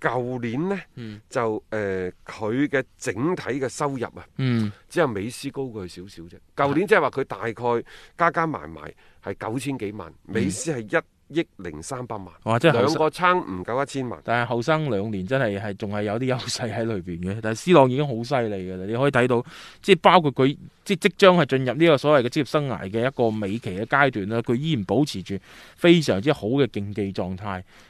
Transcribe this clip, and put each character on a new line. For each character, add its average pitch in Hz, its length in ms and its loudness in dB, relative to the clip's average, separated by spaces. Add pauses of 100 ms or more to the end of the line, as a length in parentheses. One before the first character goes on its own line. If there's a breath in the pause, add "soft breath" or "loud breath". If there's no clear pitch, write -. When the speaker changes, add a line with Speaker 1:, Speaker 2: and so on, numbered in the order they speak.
Speaker 1:
舊 123 400 -4
年 123 280 -4
呢， 196 100 -4 (160)
Speaker 2:
嗯。 110 340 -14
Speaker 1:
就， 110 400 -2
呃， 95 420 -4 (140)
佢 120 420 -2
嘅 135 160 0 (140)
整 131 380 -4
體 - 80 -10 (160)
嘅 131 100 -4
收 147 200 -4
入 123 160 -6
啊， - 200 -14 (120)
Speaker 2:
嗯。 117 340 0 (180 soft breath)
Speaker 1:
只 175 100 -4
有 156 80 4
美 104 220 -4
斯 139 200 -10
高 135 160 -8
過 107 200 -10
佢 - 20 -10
少 87 200 -16
少 85 160 -18
啫。 87 100 -20 (220)
舊 143 200 2
年 185 100 2
即 208 80 4
係 185 80 6
話 143 80 2
佢 131 140 -2
大 104 200 -8
概 117 400 -2 (340 loud breath)
加 170 120 4
加 170 160 -2
埋 90 240 -6
埋 76 240 -16 (300 soft breath)
係 98 160 -8
九 110 180 -6
千 135 200 -6
幾 101 160 -6
萬， 90 160 -14 (180)
Speaker 2:
嗯。 95 60 -12
Speaker 1:
美 98 160 0
斯 160 240 -4
係 127 60 -6 (200)
一 - 400 -8
億 165 160 -2
零 82 260 -12
三 123 240 -10
百 110 120 -8
萬， 92 100 -12 (160)
Speaker 2:
哇， 113 160 2
真 160 140 6
係 120 80 4
後 - 0 -
生。 135 80 4
Speaker 1:
兩 156 100 0
個 156 100 4
差 180 240 2
唔 92 300 -2
夠 123 180 -2
一 143 40 -2
千 131 240 -6
萬。 82 160 -10
Speaker 2:
但 120 180 2
係 117 60 -6
後 120 120 -2
生 156 280 0
兩 104 200 -2
年 95 160 -4
真 131 160 0
係， 101 160 0
係 101 180 -6
仲 101 160 -8
係 104 120 -4
有 107 160 -2
啲 127 160 0
優 120 40 -6 (100)
勢 113 260 -6
喺 117 80 -2
裏 113 120 -2
邊 87 260 -6 (100)
嘅。 110 100 -6
但 113 140 -2
係 - 0 -
C 180 160 -2
朗 139 180 8
已 123 60 -2
經 147 100 0
好 139 160 -4
犀 127 140 -4
利 101 340 -2
㗎 92 60 -8
啦， 92 100 -8
你 107 120 -4
可 135 100 2
以 139 40 2
睇 127 140 4
到， 123 200 0 (360 loud breath)
即 196 140 6
係 165 60 -4
包 180 180 8
括 147 140 0
佢， 135 240 2 (260)
即 196 140 -2
係 - 100 -6
即 175 100 0
將 180 200 10
係 151 80 6
進 131 180 0
入 123 100 0
呢 160 140 4
個 147 100 8
所 147 220 6
謂 117 60 2
嘅 123 40 0
職 151 140 0
業 - 60 -2
生 147 180 0
涯 95 220 -6
嘅 113 180 0
一 - 40 2
個 117 180 2 (100)
尾 101 180 -2
期 95 220 -6
嘅 110 60 -4
階 139 260 4
段 101 160 -4
啦， 117 140 -2
佢 117 140 0
依 156 180 0
然 110 100 0
保 120 220 2
持 95 180 -8
住 98 140 -6 (400 loud breath)
非 175 240 8
常 101 200 2
之 143 120 2
好 - 140 -6
嘅 131 200 2
競 101 260 -6
技 98 200 -4
狀 92 240 -6
態。 98 260 -8 (260 soft breath)